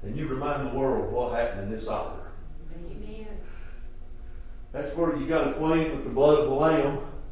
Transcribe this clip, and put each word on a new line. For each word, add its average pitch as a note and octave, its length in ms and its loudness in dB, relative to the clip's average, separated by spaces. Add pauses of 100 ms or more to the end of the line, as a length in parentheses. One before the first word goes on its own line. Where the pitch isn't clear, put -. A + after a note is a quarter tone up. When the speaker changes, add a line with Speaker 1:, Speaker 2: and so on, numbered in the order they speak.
Speaker 1:
and A#2 160 -4
you D3+ 100 -2
remind C3+ 440 -2
the A#2+ 40 -4
world C3 380 2
what A#2+ 200 0
happened A2 380 0
in A2 60 -4
this A2 100 -6
altar. - 440 -4 (420)
Speaker 2:
Amen. G#3+ 540 -8 (1400)
Speaker 1:
That's - 260 -6
where D#3+ 200 2
you C3+ 100 -2
got D#3+ 220 4
acquainted D#3 480 2
with C3+ 80 -6
the A#2+ 80 -4
blood C#3+ 260 8
of C#3 100 4
the C3+ 60 2
Lamb C#3+ 440 4 (320)